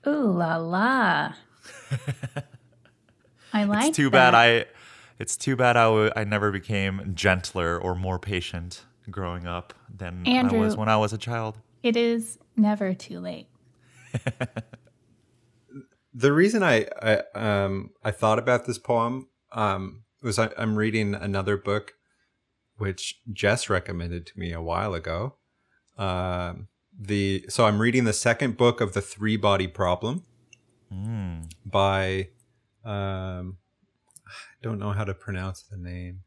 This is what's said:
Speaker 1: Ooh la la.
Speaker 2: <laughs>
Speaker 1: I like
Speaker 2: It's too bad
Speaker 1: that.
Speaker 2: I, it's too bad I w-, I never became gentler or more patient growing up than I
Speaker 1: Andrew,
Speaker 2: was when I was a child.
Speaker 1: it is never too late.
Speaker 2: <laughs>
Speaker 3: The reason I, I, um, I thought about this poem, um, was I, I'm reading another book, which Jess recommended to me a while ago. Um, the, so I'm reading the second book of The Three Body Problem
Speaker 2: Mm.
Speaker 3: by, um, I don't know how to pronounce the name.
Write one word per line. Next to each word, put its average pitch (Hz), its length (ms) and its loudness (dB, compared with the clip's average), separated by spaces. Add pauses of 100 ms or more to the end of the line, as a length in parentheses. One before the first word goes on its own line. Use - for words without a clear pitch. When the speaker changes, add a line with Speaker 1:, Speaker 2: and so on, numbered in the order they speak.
Speaker 1:
Ooh 285 240 2
la 170 260 2
la. 175 800 0
Speaker 2:
<laughs> - 40 -20 (2000)
Speaker 1:
I 208 100 2
like 208 260 2
Speaker 2:
It's 311 80 0
too 139 120 4
bad 127 240 8
Speaker 1:
that. - 20 8
Speaker 2:
I, 117 300 8 (520)
it's - 200 -6
too 135 180 0
bad 120 220 4
I 117 80 8
w-, 107 300 6
I 110 100 -2
never 104 260 0
became 98 640 -4
gentler 90 640 2
or 92 160 -2
more 92 240 -2
patient 87 640 -8 (260)
growing 87 380 -8
up 87 260 -8 (200)
than 90 320 -10
I - 40 0
Speaker 1:
Andrew, 247 300 2
Speaker 2:
was 214 180 0
when 107 120 -2
I 110 80 4
was 107 160 2
a 107 40 -6
child. 113 400 -6 (260)
Speaker 1:
it 233 140 0
is 233 400 -2 (180)
never 208 380 2
too 180 260 -10
late. 180 280 -12 (680)
Speaker 2:
<laughs> - 160 -4 (1900)
Speaker 3:
The 131 140 6
reason 196 320 4
I, 120 240 4 (140)
I, 110 160 4 (180)
um, 98 540 -2 (120)
I 110 100 -2
thought 110 280 2
about 120 260 0
this 120 120 -6
poem, 120 500 -2 (240)
um, 98 520 -2 (200)
was 110 160 -2
I, 110 180 2
I'm 110 200 -2
reading 107 360 0
another 98 440 -2
book, 101 340 -4 (840)
which - 420 -6 (140)
Jess 104 360 0
recommended 87 580 -4
to - 120 -18
me 87 140 -6
a 82 80 -8
while 90 320 -2
ago. 85 420 -6 (640)
Um, 90 720 -6 (280)
the, 98 520 -2
so 117 160 2
I'm 107 160 4
reading 120 240 4
the 107 80 2
second 120 420 0
book - 240 4
of 101 140 -2
The 101 80 -2
Three 107 360 -4
Body 98 300 2
Problem 101 560 -2 (680)
Speaker 2:
Mm. 95 580 -8 (140)
Speaker 3:
by, 95 640 0 (560)
um, 95 720 -6 (680)
I - 360 -20
don't 113 180 -6
know 104 120 -4
how 101 120 -2
to 98 120 -4
pronounce 95 480 -8
the - 140 -18
name. 90 500 -10